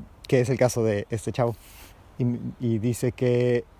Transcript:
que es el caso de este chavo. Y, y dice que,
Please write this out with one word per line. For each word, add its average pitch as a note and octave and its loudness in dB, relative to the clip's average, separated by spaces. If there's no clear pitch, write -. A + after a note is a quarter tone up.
que C3 4
es B2 0
el B2+ 0
caso B2 2
de G#2 0
este A#2 -6
chavo. A#2 0
Y, B2+ 0
y A2+ 0
dice A#2+ -2
que, B2 2